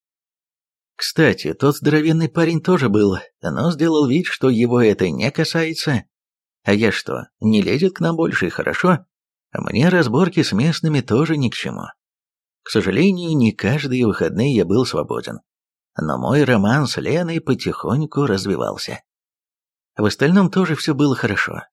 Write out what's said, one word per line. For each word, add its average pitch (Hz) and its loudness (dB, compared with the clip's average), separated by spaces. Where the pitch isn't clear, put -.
Кстати, 113 0
тот 143 0
здоровенный 156 0
парень 165 0
тоже 135 2
был, 101 2
но 147 -2
сделал 151 2
вид, 160 0
что - 0
его 120 2
это 98 4
не 78 -2
касается. 160 -2
А 101 2
я 104 2
что, - -6
не 107 2
лезет 143 0
к - -8
нам 165 -2
больше, 160 -2
и 82 -4
хорошо? - 0
Мне 147 0
разборки 165 2
с - -4
местными 147 0
тоже 151 0
ни 131 0
к - -10
чему. 50 -10
К - -14
сожалению, 160 0
не 113 4
каждые 127 -2
выходные 101 0
я 92 4
был 101 2
свободен. 58 -6
Но 73 -4
мой 120 2
роман 123 2
с - -6
Леной 160 -4
потихоньку 139 -2
развивался. 80 -4
В 107 0
остальном 170 4
тоже 175 0
всё 147 -2
было 139 2
хорошо. - -4